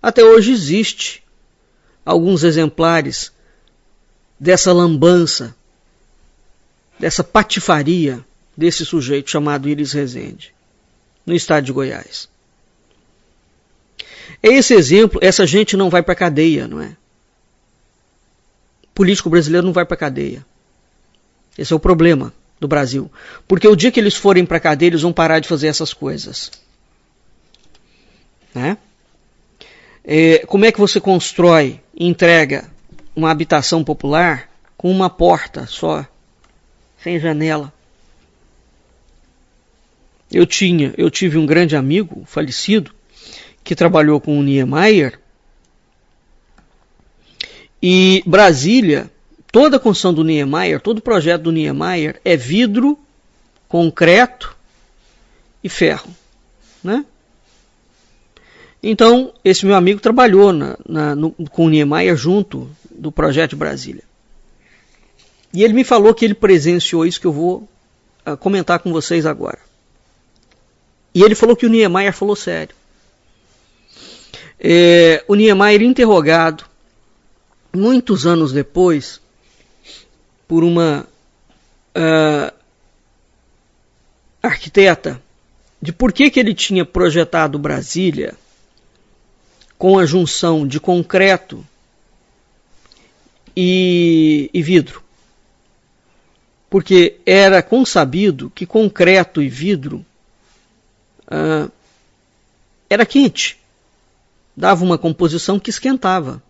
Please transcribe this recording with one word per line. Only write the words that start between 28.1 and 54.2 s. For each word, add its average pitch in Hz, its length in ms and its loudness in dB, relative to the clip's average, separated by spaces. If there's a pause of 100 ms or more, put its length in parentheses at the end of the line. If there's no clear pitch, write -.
Né? 147 220 -6 (1300)
É, 160 400 2
como 202 180 0
é 226 80 4
que - 80 -8
você 202 220 0
constrói 170 800 0 (120)
e 170 140 -4
entrega 165 640 0 (420)
uma 160 160 -4
habitação 156 540 -2
popular 151 640 -4 (280)
com 180 120 -4
uma 190 200 0
porta - 580 -2
só, 156 400 -8 (960)
sem 175 160 -6
janela? 151 540 -6 (2500)
Eu 180 140 2
tinha, 170 520 -2
eu 165 140 0
tive 165 260 -4
um 160 80 0
grande 160 300 0
amigo, 156 500 -4
falecido, 151 640 -4 (720)
que - 120 -8
trabalhou 151 460 4
com 147 180 -2
o 143 40 0
Niemeyer, 139 760 0 (2500)
e 185 440 4
Brasília, 175 840 2 (400)
toda 269 260 4
a - 20 2
construção 196 340 0
do 160 100 -2
Niemeyer, 156 560 -2
todo 220 200 -4
o - 20 -14
projeto 170 420 -2
do 165 80 -4
Niemeyer 156 720 -6
é 170 140 0
vidro, 220 600 -2 (680)
concreto 170 880 0 (1080)